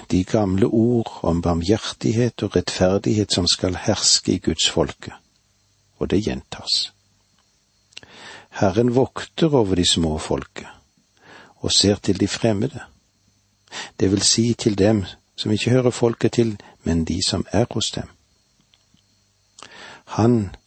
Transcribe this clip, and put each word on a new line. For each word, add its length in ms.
de 120
gamle 420
ord 560
om 200
barmhjertighet 1040
og 120
rettferdighet 800
som 140
skal 280
herske 580
i 40
Guds 320
folke, 440
og 100
det 160
gjentas. 640
Herren 460
vokter 600
over 200
de 120
små 300
folket, 500
og 160
ser 240
til 240
de 80
fremmede, 560
det 120
vil 100
si 320
til 240
dem 280
som 160
ikke 180
hører 220
folket 400
til, 260
men 220
de 220
som 240
er 200
hos 200
dem. 180
Han 500